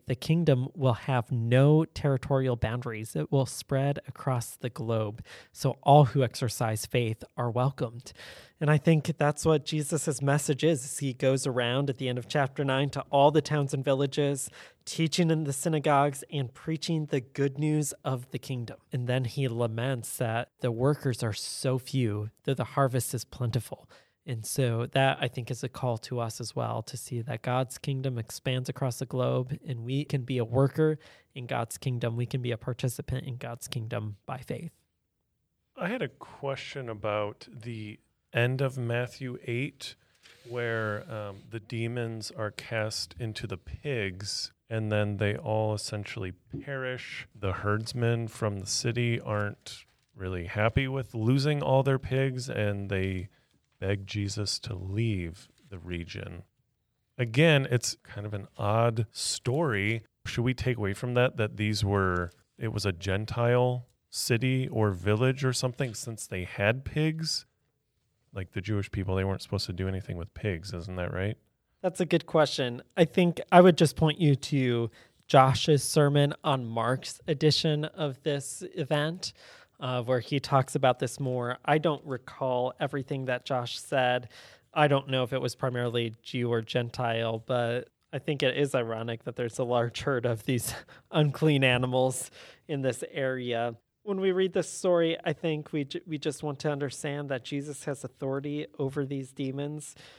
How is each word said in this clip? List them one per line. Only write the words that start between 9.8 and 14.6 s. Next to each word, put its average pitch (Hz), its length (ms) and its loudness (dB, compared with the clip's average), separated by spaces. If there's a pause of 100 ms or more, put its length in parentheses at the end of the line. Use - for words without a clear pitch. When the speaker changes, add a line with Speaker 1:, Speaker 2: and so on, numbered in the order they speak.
Speaker 1:
message 143 420 2
is, 156 180 4
as - 180 -10
he 139 120 -2
goes 135 340 2
around 127 440 0
at 117 80 -6
the 131 100 -2
end 123 80 -2
of 120 100 -6
chapter 139 380 0
nine 135 260 2
to 139 200 -6
all 143 200 8
the 151 120 8
towns 147 320 0
and 135 100 -2
villages, 139 640 2 (380)